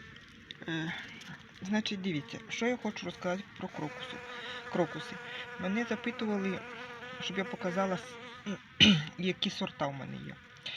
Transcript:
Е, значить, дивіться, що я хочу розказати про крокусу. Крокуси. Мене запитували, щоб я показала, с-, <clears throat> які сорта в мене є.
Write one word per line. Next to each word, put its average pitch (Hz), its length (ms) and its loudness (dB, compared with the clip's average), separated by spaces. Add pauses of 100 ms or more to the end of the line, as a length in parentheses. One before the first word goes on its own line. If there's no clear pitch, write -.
(680)
Е, 165 260 0 (680)
значить, 208 400 2
дивіться, 165 380 0 (100)
що - 160 0
я 247 120 4
хочу 208 280 -2
розказати 180 380 0 (140)
про 185 100 -4
крокусу. - 500 -4 (540)
Крокуси. 160 440 2 (440)
Мене 196 300 2
запитували, 214 680 0 (600)
щоб 185 160 -2
я 190 60 2
показала, 190 540 2
с-, - 600 -8 (220)
<clears throat> 156 380 10
які 180 320 0
сорта 170 380 0
в 139 60 0
мене 135 240 -6 (100)
є. 139 80 -8 (420)